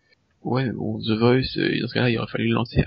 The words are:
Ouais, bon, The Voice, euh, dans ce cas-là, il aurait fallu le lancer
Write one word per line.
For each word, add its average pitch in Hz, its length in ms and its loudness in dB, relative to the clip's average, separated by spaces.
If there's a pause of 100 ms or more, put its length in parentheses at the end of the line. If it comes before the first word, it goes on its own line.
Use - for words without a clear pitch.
(420)
Ouais, 123 300 0
bon, 110 280 -4
The 110 120 -4
Voice, 123 460 2
euh, - 220 0
dans 113 80 -2
ce 120 60 -10
cas-là, 120 160 2
il 117 80 0
aurait 113 140 -6
fallu 113 160 -2
le 117 80 2
lancer 120 320 0